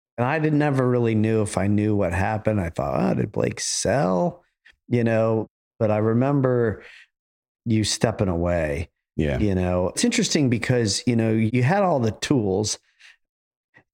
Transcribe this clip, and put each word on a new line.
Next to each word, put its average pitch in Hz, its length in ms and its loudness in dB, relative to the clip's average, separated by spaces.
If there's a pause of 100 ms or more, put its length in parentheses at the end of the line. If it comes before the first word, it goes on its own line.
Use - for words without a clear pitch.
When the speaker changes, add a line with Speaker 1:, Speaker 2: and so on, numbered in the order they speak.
(200)
Speaker 1:
and 120 80 -2
I 151 100 -2
didn't, 156 220 0
never 135 280 0
really 120 280 0
knew 110 260 2
if 101 160 -4
I 92 80 0
knew 104 300 0
what 92 180 0
happened. 104 480 -2
I 85 80 -4
thought, 71 300 -4
"Oh, - 200 0
did 64 120 -4
Blake - 280 -4
sell?" 175 840 -2 (440)
You 120 160 2
know, 113 440 0 (320)
but 110 100 2
I 107 80 2
remember 120 840 0 (840)
you 110 180 2
stepping 107 440 0
away. 85 640 0 (280)
Speaker 2:
Yeah. 73 220 0
Speaker 1:
You 101 160 0
know, 90 340 0
it's - 160 -4
interesting 180 440 0
because, 117 560 0
you 123 100 2
know, 113 160 2
you 113 320 2
had 196 200 2
all 165 160 0
the 110 120 0
tools, 104 680 -2 (1120)